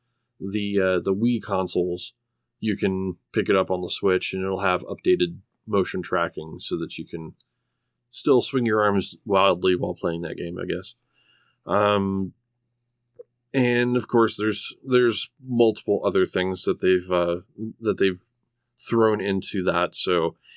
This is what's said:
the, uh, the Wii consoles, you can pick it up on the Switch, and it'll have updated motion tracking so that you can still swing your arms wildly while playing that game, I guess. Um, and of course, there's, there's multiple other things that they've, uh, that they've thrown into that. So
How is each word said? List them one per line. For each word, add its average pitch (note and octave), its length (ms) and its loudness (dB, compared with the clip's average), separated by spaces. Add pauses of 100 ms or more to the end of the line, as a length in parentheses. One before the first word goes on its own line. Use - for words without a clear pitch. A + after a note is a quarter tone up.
(380)
the, G2+ 400 -4
uh, F#2 220 2
the G2 140 0
Wii A2+ 280 0
consoles, F2+ 680 -4 (480)
you G#2+ 160 -2
can F#2+ 400 -2 (160)
pick F2 160 0
it G2+ 80 4
up F2+ 140 2
on F2+ 100 0
the F2+ 80 -6
Switch, F#2 460 0
and F#2+ 100 -4
it'll F#2+ 160 -4
have F2+ 220 0
updated F2+ 560 0 (280)
motion F#2+ 360 -2
tracking E2+ 580 -4
so - 160 -6
that E2 220 -8
you D#2+ 80 -12
can D#2+ 260 -12 (800)
still C3 320 4
swing B2+ 240 -2
your G#2+ 160 2
arms G2+ 420 0
wildly F#2+ 500 2
while F2 200 -4
playing E2+ 280 -4
that E2 140 -8
game, F2 220 -8
I F2+ 80 -8
guess. F2 280 -8 (720)
Um, G2 680 0 (1200)
and B2 440 2
of A#2 100 0
course, A#2 300 4
there's, G#2 380 -2 (100)
there's B2 460 2 (140)
multiple A2+ 600 2
other F#2+ 200 2
things F#2 400 -2
that F#2 160 -2
they've, F#2 300 2
uh, F2 300 0 (400)
that G#2+ 180 -2
they've F#2+ 240 0 (560)
thrown A2 420 2
into F#2+ 440 -2
that. F2 300 0
So E2 420 0 (200)